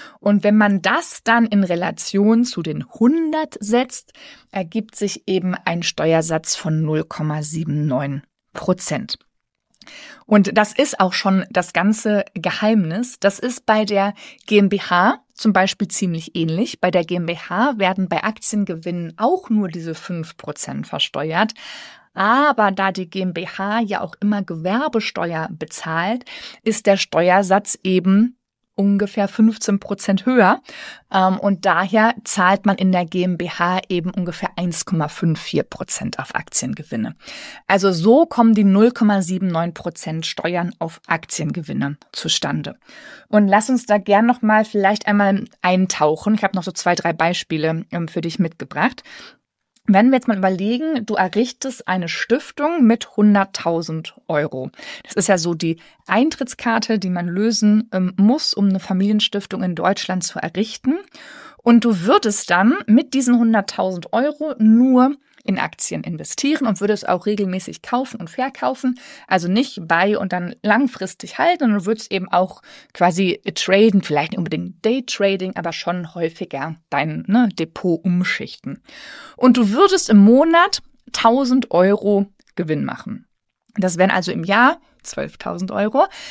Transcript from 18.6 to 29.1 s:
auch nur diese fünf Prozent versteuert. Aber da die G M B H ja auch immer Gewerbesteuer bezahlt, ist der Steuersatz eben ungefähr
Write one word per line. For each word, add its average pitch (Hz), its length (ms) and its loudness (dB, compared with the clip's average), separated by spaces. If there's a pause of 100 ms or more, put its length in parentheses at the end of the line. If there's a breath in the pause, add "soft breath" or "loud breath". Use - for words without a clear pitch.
auch 339 320 -2
nur 214 180 0
diese 165 260 -10
fünf 165 440 -10
Prozent 143 480 -10
versteuert. 160 640 -4 (640 loud breath)
Aber 226 560 2
da 190 220 -2
die 185 180 -8
G 190 100 -6
M 185 140 -2
B 170 120 -8
H 208 340 -4
ja 202 200 -4
auch 180 200 -10
immer 208 220 0
Gewerbesteuer 180 1080 -4
bezahlt, 165 720 -6 (380 loud breath)
ist - 240 -2
der 196 100 6
Steuersatz 190 880 2
eben 190 560 2 (380)
ungefähr 202 520 0